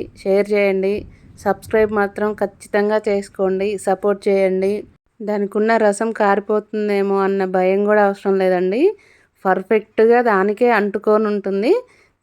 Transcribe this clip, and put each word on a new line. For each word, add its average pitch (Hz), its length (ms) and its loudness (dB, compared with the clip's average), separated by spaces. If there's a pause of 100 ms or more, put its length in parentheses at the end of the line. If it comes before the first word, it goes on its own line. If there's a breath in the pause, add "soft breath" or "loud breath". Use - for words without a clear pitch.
(220)
షేర్ 202 320 0
చేయండి, 196 420 0 (480 soft breath)
సబ్స్క్రైబ్ 208 560 0
మాత్రం 202 300 -2 (120)
ఖచ్చితంగా 208 560 -2 (120)
చేసుకోండి, 196 580 -2 (180)
సపోర్ట్ 196 420 -2
చేయండి. 190 460 0 (460)
దానికి 202 400 -4
ఉన్న 220 120 0 (120)
రసం 208 260 0 (120)
కారిపోతుందేమో 202 920 -2 (120)
అన్న 196 180 -2 (120)
భయం 185 220 2 (100)
కూడా 214 180 4
అవసరం 196 340 -2
లేదండి, 185 400 0 (640 soft breath)
పర్ఫెక్ట్గా 214 760 2 (120)
దానికే 202 360 2 (120)
అంటుకొని 214 520 0
ఉంటుంది. 202 420 -2 (500 soft breath)